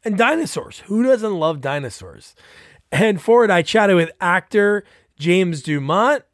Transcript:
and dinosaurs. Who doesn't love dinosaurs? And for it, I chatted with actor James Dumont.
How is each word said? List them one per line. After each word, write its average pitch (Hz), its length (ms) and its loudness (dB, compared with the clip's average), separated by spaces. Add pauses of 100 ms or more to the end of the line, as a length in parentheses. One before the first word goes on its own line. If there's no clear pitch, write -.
and 208 140 -4
dinosaurs. 277 680 -2
Who 220 160 0
doesn't 220 320 0
love 160 260 -2
dinosaurs? 127 720 -10 (580)
And 202 300 0
for 233 240 4
it, 202 60 0
I 175 100 2
chatted 202 340 2
with 165 140 2 (100)
actor 202 640 0 (360)
James 170 420 0
Dumont. 165 600 -2 (100)